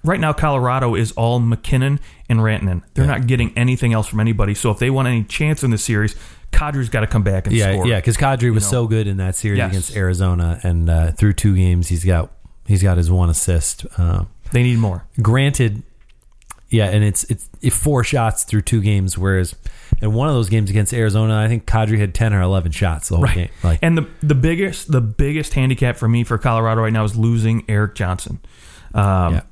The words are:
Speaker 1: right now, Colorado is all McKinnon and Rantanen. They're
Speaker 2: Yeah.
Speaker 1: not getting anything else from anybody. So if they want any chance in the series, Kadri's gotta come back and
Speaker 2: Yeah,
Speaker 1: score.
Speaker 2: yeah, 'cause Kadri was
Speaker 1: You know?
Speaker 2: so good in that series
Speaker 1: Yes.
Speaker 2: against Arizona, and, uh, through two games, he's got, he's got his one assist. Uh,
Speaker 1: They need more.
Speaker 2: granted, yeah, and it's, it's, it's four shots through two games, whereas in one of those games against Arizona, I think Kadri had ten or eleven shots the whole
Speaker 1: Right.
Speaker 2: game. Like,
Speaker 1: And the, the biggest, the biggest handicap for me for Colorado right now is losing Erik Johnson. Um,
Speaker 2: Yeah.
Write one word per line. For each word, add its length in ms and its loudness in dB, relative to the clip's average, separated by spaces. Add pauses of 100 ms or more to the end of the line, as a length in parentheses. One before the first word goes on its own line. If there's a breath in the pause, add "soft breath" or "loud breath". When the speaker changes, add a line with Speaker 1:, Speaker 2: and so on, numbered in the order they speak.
Speaker 1:
right 160 0
now, 120 0
Colorado 600 0
is 180 0
all 280 0
McKinnon 580 0 (300 loud breath)
and 100 2
Rantanen. 440 0 (120)
They're 100 2
Speaker 2:
Yeah. 60 4
Speaker 1:
not 160 -2
getting 300 0
anything 360 0
else 140 0
from 140 -4
anybody. 340 0
So 160 -2
if 80 -2
they 120 0
want 180 0
any 160 -2
chance 400 -2
in 80 2
the 60 0
series, 360 -2 (380 loud breath)
Kadri's 360 2
gotta 200 -2
come 160 0
back 240 0
and 80 2
Speaker 2:
Yeah, 160 2
Speaker 1:
score. 160 0
Speaker 2:
yeah, 120 2
'cause 160 0
Kadri 380 0
was 80 2
Speaker 1:
You 40 -2 (100)
know? 60 0
Speaker 2:
so 40 0
good 220 0
in 80 -2
that 180 -2
series 240 -2
Speaker 1:
Yes. 140 -2
Speaker 2:
against 240 -4
Arizona, 680 0
and, 260 0
uh, 240 2
through 200 2
two 240 2
games, 320 2
he's 160 -2
got, 260 0 (340)
he's 180 2
got 140 2
his 140 2
one 180 2
assist. 560 -2 (140)
Uh, 240 0 (300)
Speaker 1:
They 100 2
need 160 2
more. 280 -2 (140)
Speaker 2:
granted, 600 0 (880)
yeah, 160 2
and 180 2
it's, 220 0
it's, 240 -6 (120)
it's 140 0
four 300 0
shots 400 -2
through 180 0
two 180 0
games, 380 0
whereas 380 0 (440 loud breath)
in 140 0
one 140 0
of 60 0
those 140 0
games 220 0
against 240 0
Arizona, 420 2
I 120 0
think 180 -2
Kadri 320 2
had 160 -2
ten 180 2
or 80 2
eleven 300 0
shots 380 -2
the 80 0
whole 80 4
Speaker 1:
Right. 100 2
Speaker 2:
game. 140 -2 (160)
Like, 180 2
Speaker 1:
And 160 2
the, 80 -2 (160)
the 140 2
biggest, 540 -2
the 100 2
biggest 540 -2
handicap 420 0
for 120 0
me 160 2
for 140 -2
Colorado 440 0
right 100 0
now 120 0
is 120 -2
losing 520 0
Erik 280 0
Johnson. 420 -6 (560 loud breath)
Um, 400 2
Speaker 2:
Yeah. 60 0 (120)